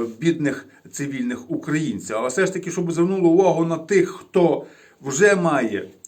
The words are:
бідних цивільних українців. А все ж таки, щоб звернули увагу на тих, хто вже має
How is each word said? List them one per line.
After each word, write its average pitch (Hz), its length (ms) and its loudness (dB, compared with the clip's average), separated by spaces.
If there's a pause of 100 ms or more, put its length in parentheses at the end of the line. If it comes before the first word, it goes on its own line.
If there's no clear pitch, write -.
(200)
бідних 160 460 -2 (240)
цивільних 127 600 -6
українців. 123 640 -4
А 117 100 -2
все 180 200 0
ж 180 60 -4
таки, 175 180 -8
щоб 170 220 -4
звернули 175 360 2
увагу 165 360 4
на 165 140 -2
тих, 185 320 2
хто - 560 0 (340)
вже 165 360 2
має 131 540 -2 (160)